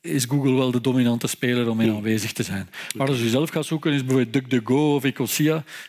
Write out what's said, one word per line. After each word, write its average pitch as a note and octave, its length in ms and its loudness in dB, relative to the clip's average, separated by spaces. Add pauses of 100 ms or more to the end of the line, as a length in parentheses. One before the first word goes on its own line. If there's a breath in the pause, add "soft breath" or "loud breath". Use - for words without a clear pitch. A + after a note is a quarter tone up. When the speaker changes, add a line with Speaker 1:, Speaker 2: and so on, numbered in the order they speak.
Speaker 1:
is D3 240 -2
Google C3+ 280 2
wel B2+ 180 2
de A#2+ 100 0
dominante B2 460 2
speler B2 420 0
om A2+ 120 0
in A2+ 60 4
Speaker 2:
Ja. A2 60 2
Speaker 1:
aanwezig G#2+ 400 -2
te A2+ 100 -4
zijn. F#2+ 260 -6 (260 loud breath)
Maar C3+ 120 -2
als C3+ 120 0
u A#2 80 0
zelf C#3 220 2
gaat D#3 160 -4
zoeken, D#3 280 -2
is C#3+ 100 2
bijvoorbeeld B2+ 300 0
DuckDuckGo C3 640 2
of C#3 80 0
Ecosia D3 600 0 (260 loud breath)